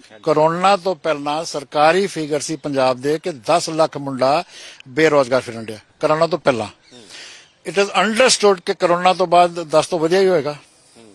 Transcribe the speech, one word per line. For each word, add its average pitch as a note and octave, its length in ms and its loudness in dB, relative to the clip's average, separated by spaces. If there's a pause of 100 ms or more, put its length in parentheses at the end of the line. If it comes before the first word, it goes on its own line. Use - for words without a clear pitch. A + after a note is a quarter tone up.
(240)
ਕਰੋਨਾ E3 540 2
ਤੋਂ F#3 180 -4
ਪਹਿਲਾਂ D3 500 -4
ਸਰਕਾਰੀ D#3 640 0
ਫਿਗਰ D3+ 320 -4
ਸੀ D#3 160 -8
ਪੰਜਾਬ C3 460 -2
ਦੇ D3 220 -2
ਕਿ F#3 80 -6
ਦਸ D3+ 380 -2
ਲੱਖ D#3 280 0
ਮੁੰਡਾ C#3 460 -2 (440)
ਬੇਰੁਜ਼ਗਾਰ C3+ 540 2
ਫਿਰਨ A2+ 240 -12
ਡਿਆ, G#2+ 120 -12 (220)
ਕਰੋਨਾ D#3 280 0
ਤੋਂ E3 120 -4
ਪਹਿਲਾਂ। A2+ 280 -2 (1040)
It D#3+ 60 -10
is G3 100 2
understood G3+ 800 2
ਕਿ G3 80 -2
ਕਰੋਨਾ F3+ 400 2
ਤੋਂ F3+ 140 -2
ਬਾਅਦ F3 260 4
ਦਸ D#3 340 0
ਤੋਂ F3+ 120 -4
ਵਧੀਆ E3 200 2
ਹੀ F#3+ 80 4
ਹੋਏਗਾ, D3 280 0 (600)